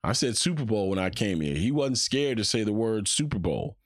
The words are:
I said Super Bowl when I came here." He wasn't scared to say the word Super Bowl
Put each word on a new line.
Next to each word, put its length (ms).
I 100
said 240
Super 280
Bowl 240
when 100
I 100
came 320
here." 140
He 160
wasn't 260
scared 400
to 60
say 200
the 100
word 340
Super 320
Bowl 460